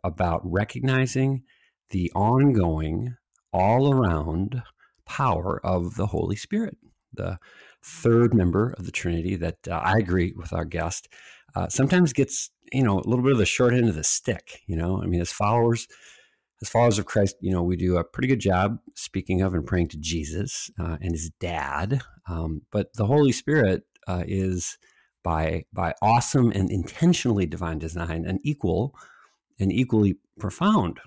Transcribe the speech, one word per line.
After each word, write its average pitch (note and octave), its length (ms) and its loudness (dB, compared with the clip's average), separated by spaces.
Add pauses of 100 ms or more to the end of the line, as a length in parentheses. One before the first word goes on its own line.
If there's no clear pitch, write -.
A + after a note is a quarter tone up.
about E2+ 400 0
recognizing C3 1000 0 (480)
the F2+ 220 0
ongoing, G#2 1000 2 (380)
all-around G2+ 1120 2 (420)
power F#2+ 580 -2
of F2+ 320 -2
the G2+ 120 -2
Holy E2+ 280 -2
Spirit, G#3 420 -6 (360)
the F2 240 -6 (460)
third A#2 500 2
member G2 440 2
of F2+ 80 -12
the - 60 -10
Trinity E2+ 460 -4
that, E2+ 320 -6
uh, E2+ 140 -4
I F#2+ 140 2
agree F2+ 380 2
with E2 160 -12
our D#2+ 140 -2
guest, E2 420 -6 (480)
uh, F2+ 140 -4
sometimes D#3+ 420 2
gets, - 380 -2 (240)
you C3+ 100 2
know, G2+ 160 2
a - 80 -6
little B2 160 0
bit C3+ 80 4
of C3 60 4
the G#2 80 4
short B2 280 2
end B2 140 4
of F2+ 80 2
the D2+ 80 -6
stick, - 640 -4
you E2 80 -4
know? F2+ 260 -2
I - 40 -6
mean, F2 160 0
as F2 100 -4
followers, A#2 560 2 (760)
as G2+ 80 -8
followers A2+ 300 4
of F#2+ 60 -4
Christ, G2+ 360 0
you F#2+ 100 -2
know, F2+ 120 0
we F2+ 140 0
do F2+ 200 2
a E2+ 60 0
pretty - 240 -4
good C3 120 2
job G2 400 2 (160)
speaking F#2 460 -2
of F#2 120 0
and D#2+ 120 0
praying F2 240 0
to D2+ 80 -14
Jesus, D#2+ 720 -6 (100)
uh, E2 220 -4
and F2 120 -4
his D#2+ 260 -6
dad. E2+ 640 -4 (280)
Um, E2 320 -4 (100)
but G#2 220 -4
the A2 120 0
Holy C#3 260 4
Spirit, A#2 520 2 (240)
uh, F2+ 200 -4
is F#2 500 -2 (460)
by, D#2+ 500 -2
by E2+ 280 -2
awesome A#2 500 2
and F#2+ 200 0
intentionally G#2 720 0
divine E2 340 -6
design, E2 460 -6
an F#2 180 -4
equal, A2+ 520 -2 (640)
an F#2+ 120 0
equally G#2+ 440 2 (240)
profound D#3+ 680 0